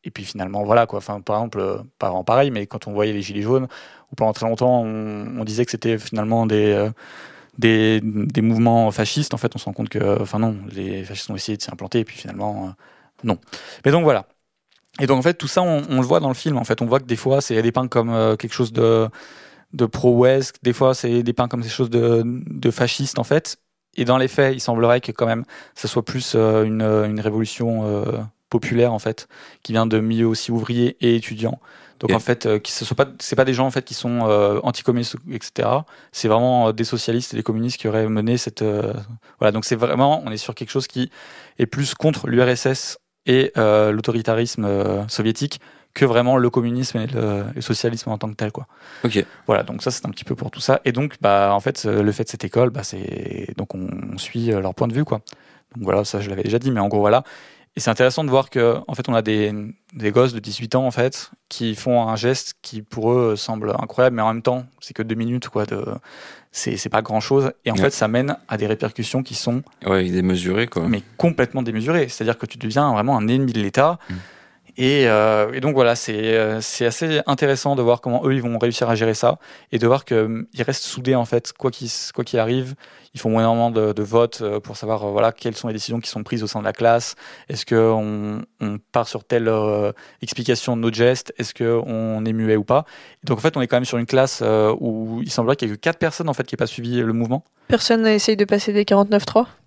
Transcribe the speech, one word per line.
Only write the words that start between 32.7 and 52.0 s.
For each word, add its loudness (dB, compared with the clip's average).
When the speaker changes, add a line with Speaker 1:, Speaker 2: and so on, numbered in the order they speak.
Speaker 1:
soit -4
pas, 2
c'est -6
pas 4
des 2
gens 2
en -2
fait -4
qui -12
sont, -2
euh, 4
anticommunistes, -2
et -8
cetera. -2
C'est -4
vraiment, 4
euh, 2
des -4
socialistes -4
et -4
des -4
communistes -2
qui -4
auraient 0
mené 0
cette, -6
euh, -2
voilà. 4
Donc -4
c'est 0
vraiment, 2
on -8
est -8
sur -10
quelque -12
chose -4
qui -6
est 2
plus -4
contre 0
l'U 4
R 4
S -2
S -4
et, 4
euh, 4
l'autoritarisme, -2
euh, 0
soviétique -2
que 4
vraiment 4
le 4
communisme -2
et -4
le, -2
le -8
socialisme -4
en -4
tant -6
que -12
tel, -4
quoi. -12
Speaker 2:
Ok. 0
Speaker 1:
Voilà, 2
donc -8
ça -2
c'est -6
un -6
petit -14
peu -4
pour -8
tout -12
ça. 2
Et 2
donc, -4
bah, 4
en 2
fait, -4
euh, 2